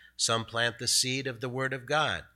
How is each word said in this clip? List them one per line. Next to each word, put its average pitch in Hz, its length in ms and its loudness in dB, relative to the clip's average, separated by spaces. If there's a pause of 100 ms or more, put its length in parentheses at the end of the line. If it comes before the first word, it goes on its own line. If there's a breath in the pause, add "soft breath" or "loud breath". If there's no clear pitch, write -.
(140 loud breath)
Some 113 300 2
plant 117 340 0
the 120 100 -2
seed 131 380 2
of 117 140 -6
the 131 80 -4
word 131 240 -2
of 123 140 -6
God. 139 380 2 (120)